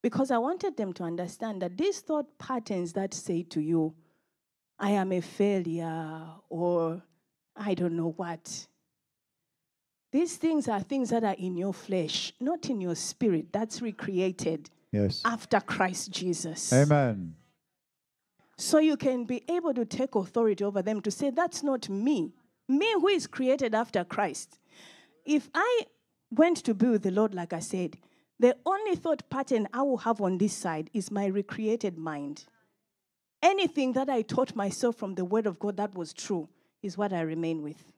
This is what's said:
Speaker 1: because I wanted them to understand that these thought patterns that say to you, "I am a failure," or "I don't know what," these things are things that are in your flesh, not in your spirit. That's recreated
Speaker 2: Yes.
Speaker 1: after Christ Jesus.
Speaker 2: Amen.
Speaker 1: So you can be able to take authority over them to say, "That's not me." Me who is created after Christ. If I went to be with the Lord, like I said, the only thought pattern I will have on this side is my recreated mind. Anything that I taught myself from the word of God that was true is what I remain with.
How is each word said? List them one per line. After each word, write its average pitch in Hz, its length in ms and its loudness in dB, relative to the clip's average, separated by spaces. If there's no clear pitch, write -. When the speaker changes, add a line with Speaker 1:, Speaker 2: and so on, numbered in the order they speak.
Speaker 1:
because 254 280 2
I 247 60 4
wanted 330 400 0
them 196 160 -2
to 175 120 -6
understand 180 580 -4
that 180 160 -4
these 392 220 0
thought - 360 -4
patterns 196 560 -4
that 190 220 -2
say 170 300 -2
to 160 180 -2
you, 160 320 2
"I 202 120 0
am 190 200 2
a 180 120 2
failure," 165 1120 -2
or 170 520 0
"I 208 160 -2
don't 170 240 0
know 165 140 0
what," 170 560 -10
these 330 240 0
things 311 320 2
are 202 140 0
things 262 260 -2
that 233 160 2
are 196 140 2
in 180 180 -4
your 190 160 -2
flesh, - 680 -2
not 320 300 -2
in 220 140 -2
your 175 120 0
spirit. 170 600 0
That's 220 260 -2
recreated 185 880 -2
Speaker 2:
Yes. 104 320 2
Speaker 1:
after 226 360 2
Christ 185 500 -2
Jesus. 170 640 -2
Speaker 2:
Amen. 127 640 4
Speaker 1:
So - 220 4
you 311 180 4
can 254 260 0
be 247 240 -6
able 339 240 0
to 233 140 -2
take - 280 -4
authority 214 480 2
over 202 200 -2
them 214 180 -2
to 208 100 -2
say, 285 200 -2
"That's 320 320 -2
not 262 260 0
me." 202 460 0
Me 339 260 4
who 359 140 4
is 392 180 2
created 254 480 0
after 214 300 0
Christ. - 540 -4
If 294 300 2
I 453 280 2
went 320 280 6
to 226 160 0
be 220 140 4
with 220 140 4
the 196 80 0
Lord, 208 240 2
like 175 180 -6
I 170 80 -4
said, - 360 -4
the 247 260 8
only 392 300 0
thought 320 360 -2
pattern 254 420 0
I 247 100 -2
will 262 160 2
have 226 220 0
on 185 180 0
this 208 140 4
side 160 400 -4
is 202 180 -4
my 202 160 -2
recreated 202 720 -2
mind. 147 460 -8
Anything 330 520 4
that 262 140 0
I 247 140 0
taught 254 320 0
myself 214 420 -2
from 196 180 -6
the 180 100 -2
word 214 220 0
of 185 120 -4
God 208 200 -4
that 202 160 -4
was 170 180 -8
true 170 360 -4
is 180 160 -8
what 190 140 0
I 170 100 0
remain 160 400 -2
with. 151 200 -10